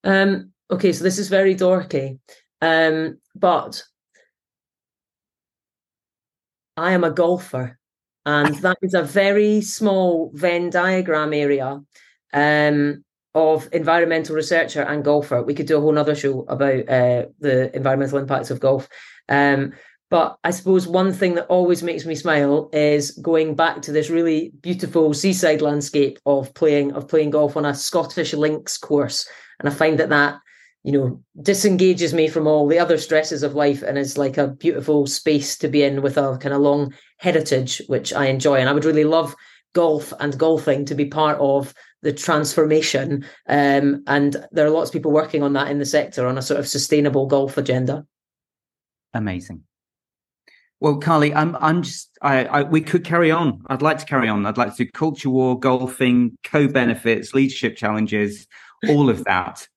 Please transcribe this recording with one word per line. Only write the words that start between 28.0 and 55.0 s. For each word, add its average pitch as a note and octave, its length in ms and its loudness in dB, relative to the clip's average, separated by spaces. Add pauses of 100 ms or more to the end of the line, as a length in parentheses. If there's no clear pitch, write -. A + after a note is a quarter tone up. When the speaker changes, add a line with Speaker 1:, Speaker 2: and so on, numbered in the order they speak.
Speaker 1:
links D3+ 460 -2
course. - 500 -2 (320)
And C#3+ 80 -2
I C#3 40 -2
find D#3 260 0
that - 100 0
that, D3 320 2 (420)
you C#3 100 -4
know, C3+ 300 -2 (200)
disengages F#3 720 2
me D#3+ 140 2
from D#3 180 -2
all D3+ 200 4
the E3 120 4
other E3 180 2
stresses D#3 460 -2
of C#3 120 -4
life C#3+ 280 0
and C#3 160 -4
is C#3 180 -4
like C#3 220 -2
a C#3 100 0
beautiful D3 580 0
space C#3+ 520 -2
to D#3 100 -4
be C#3+ 140 2
in C#3 180 0
with C#3 160 -2
a C3+ 220 -2
kind C#3 160 -4
of C#3+ 80 2
long C#3+ 320 0 (240)
heritage, D#3 720 -2
which - 260 -4
I C#3 120 0
enjoy. C3+ 300 2
And C3 140 2
I - 20 2
would D3 140 0
really D3+ 180 4
love D#3+ 320 0 (380)
golf D#3 460 0
and C#3+ 180 -4
golfing D3+ 480 0
to D3 80 -6
be C#3+ 100 0
part D3+ 340 0
of C#3 360 0 (260)
the C#3+ 140 -2
transformation. D3+ 1120 0 (220)
Um, C#3+ 580 2
and C#3+ 300 2 (160)
there D#3 140 2
are D#3 40 4
lots D#3+ 180 0
of - 60 -12
people D3 180 -2
working D#3 300 0
on C#3+ 100 0
that C#3 180 -2
in C#3+ 100 -2
the C#3 40 -2
sector C#3 420 -2
on C3 120 -2
a C3 40 -6
sort - 180 -2
of A#2 60 -6
sustainable C#3 600 0
golf C#3 320 0
agenda. C3+ 480 -2 (1080)
Speaker 2:
Amazing. F#2 520 -8 (1160)
Well, D3 180 2
Carly, D3 360 2
I'm, D#3 220 0
I'm D#3+ 260 0
just, - 260 -10 (140)
I, C3+ 220 2
I, C#3+ 180 0
we D#3 180 0
could E3+ 220 -2
carry E3+ 300 2
on. D#3+ 360 -2
I'd C3+ 140 -4
like D#3 160 0
to - 80 -14
carry B2+ 220 0
on. G#2 180 -2
I'd G#2+ 100 -4
like A2+ 200 -2
to B2 80 -2
do - 80 -8
culture D#3 360 -4